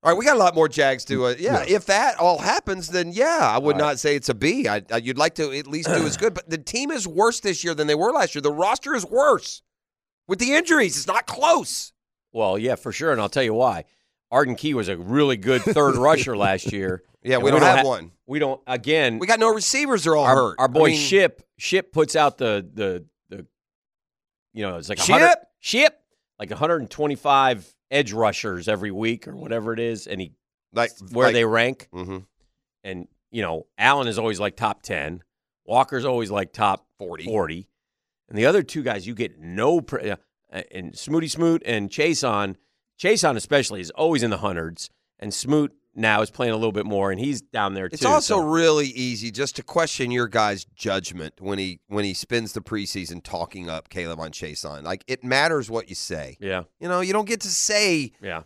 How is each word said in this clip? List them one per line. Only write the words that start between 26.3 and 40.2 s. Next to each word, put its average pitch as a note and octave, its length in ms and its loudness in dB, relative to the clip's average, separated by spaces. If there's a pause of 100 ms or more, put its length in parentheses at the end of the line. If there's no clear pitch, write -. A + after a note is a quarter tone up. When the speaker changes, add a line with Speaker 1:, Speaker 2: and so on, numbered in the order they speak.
Speaker 3:
like, G2+ 100 -10
a G#2+ 60 -8
hundred D#3+ 240 0
and A#2 100 -10
twenty-five C3+ 840 0 (180)
edge C3 240 0
rushers G#2 540 0
every G#2 220 -2
week A2+ 380 -4
or - 80 -14
whatever A2+ 380 -6
it A2 40 -8
is, A#2 280 -4
and F#2+ 120 -8
he F2+ 140 -10 (400)
Speaker 1:
Like, A2+ 200 -2 (180)
Speaker 3:
where B2 160 4
Speaker 1:
like A2+ 80 4
Speaker 3:
they A#2 100 4
rank. A#2 480 0
Speaker 1:
Mm-hmm. F2+ 260 -10 (640)
Speaker 3:
And, F#2 220 -12 (240)
you A#2 120 -6
know, D#2+ 240 -6 (120)
Allen C3 300 4
is G#2 100 -2
always, A2 220 -2
like, G2+ 160 -2
top G#2+ 260 -4
ten. E2+ 400 -6 (440)
Walker's B2 400 0
always, A#2 240 -2
like, G2 240 -4
top G2+ 320 0 (120)
Speaker 1:
Forty. F#2 260 -12
Speaker 3:
forty. F#2+ 440 -4 (600)
And G2+ 80 -6
the A2+ 80 4
other F3+ 160 4
two D3+ 200 -8
guys, G#2 240 -6
you A#2 80 -10
get G2+ 240 -8
no G#2+ 440 0
pre-, - 280 -6
uh, F#2+ 60 -6 (540)